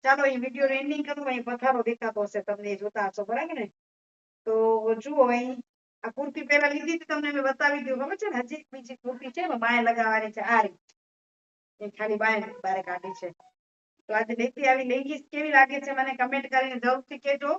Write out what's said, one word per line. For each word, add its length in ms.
ચાલો, 180
અહીં 180
વીડિયોનું 380
એન્ડિંગ 260
કરું. 240
અહીં 160
પથારો 380
દેખાતો 400
હશે 200
તમને, 280
એ 60
જોતા 300
હશો, 180
બરાબર 300
ને? 120
તો 60
જુઓ, 340
અહીં 280
આ 60
કુર્તી 320
પહેલા 260
લીધી 280
હતી, 80
તમને 280
મેં 120
બતાવી 400
દઉં. 140
ખબર 180
છે 120
ને, 100
હજી 160
એક 160
બીજી 260
કુર્તી 340
છે 160
ને, 100
બાંય 260
લગાવવાની 500
છે, 80
આ 220
રીત. 180
એ 100
ખાલી 260
બાંય 300
બારે 220
કાઢી 300
છે. 160
તો 60
આજે 200
લેતી 320
આવી 180
લેંગી 380
કેવી 280
લાગે 300
છે, 120
મને 240
કમેન્ટ 300
કરીને 300
જરૂરથી 420
કહેજો. 400